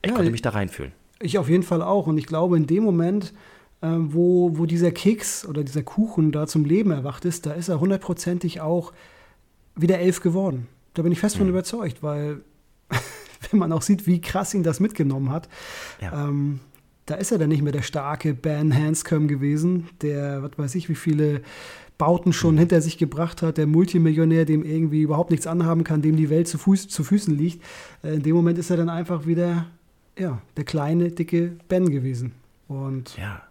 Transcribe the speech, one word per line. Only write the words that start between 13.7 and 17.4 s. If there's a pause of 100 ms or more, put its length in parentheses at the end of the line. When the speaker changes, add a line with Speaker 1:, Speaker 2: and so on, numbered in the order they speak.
Speaker 2:
auch
sieht,
wie
krass
ihn
das
mitgenommen
hat, (520)
Speaker 1:
Ja.
Speaker 2:
ähm, (480)
da
ist
er
dann